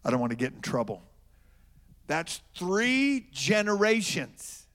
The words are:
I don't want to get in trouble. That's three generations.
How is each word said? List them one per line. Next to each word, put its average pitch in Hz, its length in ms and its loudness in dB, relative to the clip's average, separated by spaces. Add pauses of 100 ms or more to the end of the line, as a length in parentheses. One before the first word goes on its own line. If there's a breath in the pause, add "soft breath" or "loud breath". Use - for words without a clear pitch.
I 120 80 0
don't 127 80 0
want 120 120 0
to 117 60 -4
get 127 160 -4
in 107 80 -18
trouble. 110 420 -4 (1040 soft breath)
That's 160 340 -6 (140)
three 247 760 0
generations. 208 1400 0